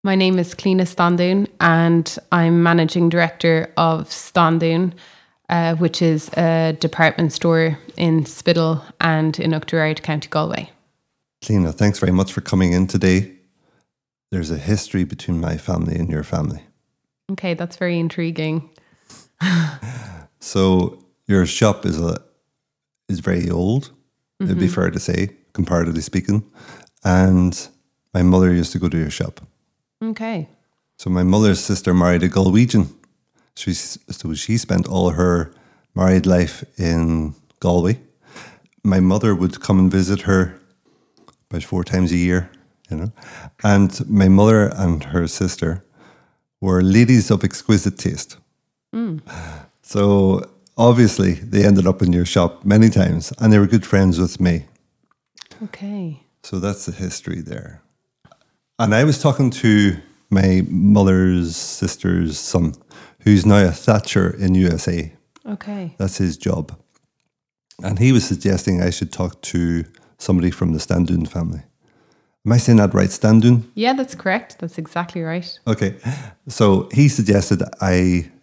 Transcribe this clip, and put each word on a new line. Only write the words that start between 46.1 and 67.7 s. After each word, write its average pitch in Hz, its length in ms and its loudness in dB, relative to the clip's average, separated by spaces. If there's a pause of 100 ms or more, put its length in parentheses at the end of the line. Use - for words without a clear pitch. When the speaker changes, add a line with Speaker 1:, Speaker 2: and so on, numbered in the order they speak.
Speaker 2:
were 92 220 2
ladies 113 480 4
of 101 140 2
exquisite - 520 -2
taste. - 400 -8 (580)
Speaker 1:
Mm. 208 280 -6 (600)
Speaker 2:
So 98 680 0 (280)
obviously 113 560 4
they 101 320 0
ended 95 200 4
up 95 140 0
in 90 120 2
your 87 120 2
shop - 400 -2
many 107 240 6
times 90 500 0
and 110 140 4
they 107 60 8
were 101 80 6
good 101 180 2
friends 95 340 2
with 87 220 -4
me. 85 240 0 (960)
Speaker 1:
Okay. 196 580 -12 (220)
Speaker 2:
So - 160 -10
that's 98 280 -6
the 90 60 -10
history 87 500 -10
there. - 400 -16 (960)
And 107 160 2
I 123 100 4
was 151 180 0
talking 139 280 2
to 104 460 2 (340)
my 95 380 2
mother's 92 880 2
sister's 90 840 -4
son, 85 360 -2 (500)
who's 101 220 6
now 101 180 6
a 90 80 2
Thatcher 101 580 0
in 92 240 -2
U 92 140 4
S - 200 -2
A. 82 240 -6 (340)
Speaker 1:
Okay. 202 520 -12
Speaker 2:
That's 95 200 -4
his 185 180 -2
job. - 400 -6 (1080)